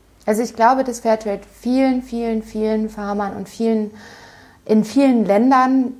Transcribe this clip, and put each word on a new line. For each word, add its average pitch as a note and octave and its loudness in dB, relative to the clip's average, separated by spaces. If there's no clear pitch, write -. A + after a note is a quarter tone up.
Also G#3+ 0
ich A3+ -8
glaube, B3+ 2
dass A#3+ -8
Fairtrade A3 -2
vielen, B3+ 0
vielen, A#3 -4
vielen G#3+ -2
Farmern G3+ -6
und F#3+ -12
vielen, A3 -2
in G#3+ 2
vielen B3+ 2
Ländern B3+ 2